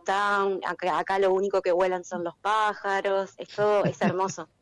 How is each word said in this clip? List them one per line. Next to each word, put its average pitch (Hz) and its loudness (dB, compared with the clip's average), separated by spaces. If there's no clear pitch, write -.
town, 196 0
acá, 170 -2
acá 190 -2
lo 190 4
único 190 0
que 185 0
vuelan 180 2
son 175 -8
los 170 -6
pájaros, 196 -2
es - -14
todo, 208 2
es - -2
hermoso. 180 -2